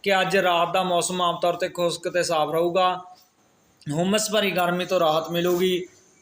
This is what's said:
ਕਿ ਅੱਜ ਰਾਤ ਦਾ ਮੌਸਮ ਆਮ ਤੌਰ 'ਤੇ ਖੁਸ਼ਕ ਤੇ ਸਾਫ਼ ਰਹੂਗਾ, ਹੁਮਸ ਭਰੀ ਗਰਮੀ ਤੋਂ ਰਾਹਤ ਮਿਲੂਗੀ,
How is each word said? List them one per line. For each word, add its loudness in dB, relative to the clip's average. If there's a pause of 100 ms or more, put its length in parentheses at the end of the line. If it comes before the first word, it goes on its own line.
ਕਿ 2
ਅੱਜ 0
ਰਾਤ 2
ਦਾ 2
ਮੌਸਮ 0
ਆਮ 0
ਤੌਰ 0
'ਤੇ -4
ਖੁਸ਼ਕ -4
ਤੇ -2
ਸਾਫ਼ 0
ਰਹੂਗਾ, 0 (920)
ਹੁਮਸ 0
ਭਰੀ 2
ਗਰਮੀ 0
ਤੋਂ 0
ਰਾਹਤ 2
ਮਿਲੂਗੀ, 0 (360)